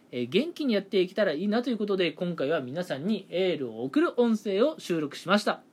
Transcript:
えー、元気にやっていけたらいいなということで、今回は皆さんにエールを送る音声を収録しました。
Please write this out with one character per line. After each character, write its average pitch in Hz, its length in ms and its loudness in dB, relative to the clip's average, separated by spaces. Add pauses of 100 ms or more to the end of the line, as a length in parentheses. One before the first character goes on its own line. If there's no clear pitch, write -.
(100)
え 123 100 -4
ー、 120 60 -2
元 254 260 0
気 311 120 -6
に 247 80 2
や 196 80 2
っ - 20 -10
て 196 180 0
い 175 60 2
け - 80 -10
た 214 100 2
ら 170 80 2
い 156 100 -4
い 208 40 0
な 214 160 2
と 277 60 -4
い 247 40 0
う 214 40 -4
こ 208 80 -2
と 202 120 0
で、 175 140 2
今 175 240 -4
回 143 140 -2
は 160 120 2
皆 135 220 -6
さ 170 120 -6
ん 139 100 -6
に 208 240 -2
エ 175 240 0
ー 147 60 -4
ル 123 120 -4
を 113 120 -6
送 135 180 2
る 339 180 0
音 233 180 4
声 202 240 0
を 302 180 2
収 170 200 -2
録 143 180 -4
し - 100 -10
ま 196 100 4
し 208 60 2
た。 - 180 -2 (120)